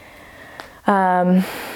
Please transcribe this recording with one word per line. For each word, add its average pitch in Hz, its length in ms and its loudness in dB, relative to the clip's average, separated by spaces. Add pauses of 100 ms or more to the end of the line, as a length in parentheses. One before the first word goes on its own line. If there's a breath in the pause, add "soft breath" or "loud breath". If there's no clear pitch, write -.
(840 loud breath)
Um, 185 580 2 (320 loud breath)